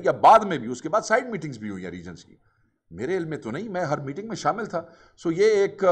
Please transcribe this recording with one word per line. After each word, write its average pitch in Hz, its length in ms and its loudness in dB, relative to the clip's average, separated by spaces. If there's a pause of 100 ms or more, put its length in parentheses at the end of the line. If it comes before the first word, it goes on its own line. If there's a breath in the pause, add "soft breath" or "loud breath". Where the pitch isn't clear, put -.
یا 165 80 4
بعد 151 260 8
میں 190 200 -2
بھی، 110 100 -10
اس 180 140 -10
کے 156 60 -8
بعد 160 120 0
سائیڈ 240 260 0
میٹنگز 156 320 -10
بھی 107 120 -10
ہوئی 92 140 -10
ہیں 87 60 -10
ریجنز 87 340 -14
کی، - 120 -20 (540)
میرے 123 260 -6
علم 170 120 -6
میں 147 100 -8
تو 110 120 -10
نہیں، 190 180 -8
میں 180 160 -4
ہر 143 140 -2
میٹنگ 143 300 -10
میں - 80 -8
شامل 190 280 -2
تھا۔ 175 140 -6 (480 soft breath)
So 170 60 2
یہ 185 120 2
ایک 202 480 2